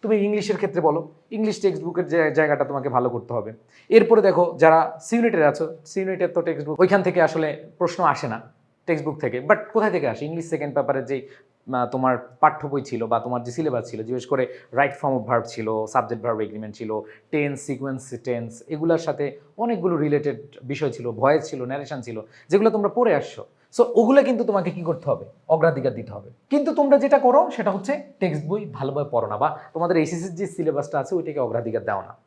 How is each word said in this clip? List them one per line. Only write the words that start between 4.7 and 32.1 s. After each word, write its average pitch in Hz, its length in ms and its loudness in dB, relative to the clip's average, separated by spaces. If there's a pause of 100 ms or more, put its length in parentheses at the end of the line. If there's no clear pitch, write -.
সি - 140 -4
ইউনিটের 226 280 2
আছো, 156 320 2 (100)
সি - 140 -6
ইউনিটের 185 340 -2
তো 175 80 0
টেক্সট 151 240 -4
বুক, 151 140 -6
ওইখান 185 240 4
থেকে 180 180 2
আসলে 156 560 0
প্রশ্ন 175 260 -2
আসে 143 240 0
না 113 140 -6 (440)
টেক্সট 151 200 -2
বুক 151 140 -6
থেকে, 123 220 -4
but 170 160 2 (160)
কোথায় 214 180 2
থেকে 151 160 -2
আসে? 113 180 -6
ইংলিশ 165 240 -8
সেকেন্ড 143 260 -6
পেপারের 135 300 -2
যেই, 131 220 -8 (460)
আহ, 123 120 0
তোমার 127 540 -2
পাঠ্য 151 280 2
বই 139 140 -2
ছিল 117 240 -6
বা 113 140 0
তোমার 123 240 -4
যে 120 80 -10
সিলেবাস 127 380 -4
ছিল, 110 140 -10
বিশেষ 120 220 -6
করে 131 220 0 (260)
রাইট 139 200 2
ফর্ম 135 220 -4
অফ 120 60 -2
ভার্ব 117 260 0
ছিল, 110 380 -4
সাবজেক্ট 113 380 -2
ভার্ব 113 180 -2
এগ্রিমেন্ট 107 340 -8
ছিল, 110 240 -8 (320)
টেন্স, 143 280 -2
সিকোয়েন্স 131 540 -8 (100)
টেন্স, 117 440 -8
এগুলার 165 300 0
সাথে 147 420 -6 (180)
অনেকগুলো 190 400 -2
রিলেটেড 147 420 0 (240)
বিষয় 143 280 -4
ছিল, 120 200 -8
ভয়েস 139 380 2
ছিল, 127 160 -6
ন্যারেশন 135 360 -8
ছিল, 110 200 -10 (280)
যেগুলো 202 200 4
তোমরা 202 200 0
পড়ে 233 260 2
আসছো। - 300 -6 (320)
So, 240 80 6 (100)
ওগুলা 247 260 8
কিন্তু 240 220 0
তোমাকে 190 280 0
কি 175 100 -8
করতে 160 280 -4
হবে? 101 160 -2 (240)
অগ্রাধিকার 151 440 2
দিতে - 180 -12
হবে। - 180 -14 (200)
কিন্তু 294 260 0
তোমরা 277 220 6
যেটা 269 220 4
করো, 269 320 6
সেটা 208 200 -2
হচ্ছে 262 300 -4 (180)
টেক্সট 151 260 -2
বই 202 280 -4
ভালোভাবে 135 380 -4
পড়ো 113 160 0
না, 107 100 -6
বা 151 220 -2 (140)
তোমাদের 170 240 2
এইচএসসির 165 380 -2
যে 185 120 -6
সিলেবাসটা 143 520 -2
আছে, 135 160 -4
ওইটাকে 156 240 -4
অগ্রাধিকার 113 440 -2
দাও 101 180 -4
না। - 140 -16 (120)